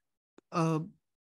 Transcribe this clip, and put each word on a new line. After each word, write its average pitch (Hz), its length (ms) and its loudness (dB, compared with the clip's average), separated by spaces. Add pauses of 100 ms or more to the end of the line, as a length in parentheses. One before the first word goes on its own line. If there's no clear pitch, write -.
(520)
अ, 160 260 2 (460)